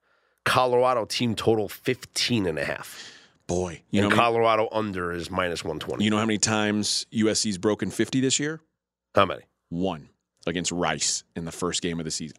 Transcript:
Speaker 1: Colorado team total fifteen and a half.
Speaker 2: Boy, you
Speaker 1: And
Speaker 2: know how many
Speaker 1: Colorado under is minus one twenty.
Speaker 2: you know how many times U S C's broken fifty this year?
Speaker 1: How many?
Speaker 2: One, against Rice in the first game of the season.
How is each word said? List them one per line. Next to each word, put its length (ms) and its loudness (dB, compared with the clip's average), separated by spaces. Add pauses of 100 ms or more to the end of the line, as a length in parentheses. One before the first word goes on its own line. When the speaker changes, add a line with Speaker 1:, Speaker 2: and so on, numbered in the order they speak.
(460)
Speaker 1:
Colorado 600 4
team 300 0
total 340 2
fifteen 760 -2
and 120 -2
a 80 -2
half. 460 -10 (360)
Speaker 2:
Boy, 340 -2 (100)
you 100 4
Speaker 1:
And 80 4
Speaker 2:
know 60 2
how 60 6 (100)
many 40 2
Speaker 1:
Colorado 360 4
under 400 -2
is 180 -6
minus 360 -2
one 140 -4
twenty. 260 -4
Speaker 2:
you 40 4
know 80 2
how 80 0
many 120 0
times 720 0
U 180 2
S 120 0
C's 160 -2
broken 340 0
fifty 300 0
this 180 0
year? 220 -6 (540)
Speaker 1:
How 100 6
many? 180 -6 (260)
Speaker 2:
One, 400 -4 (360)
against 260 -2
Rice 520 -2 (120)
in 100 -8
the 60 -8
first 300 -4
game 180 -4
of 60 -6
the 60 -6
season. 280 -8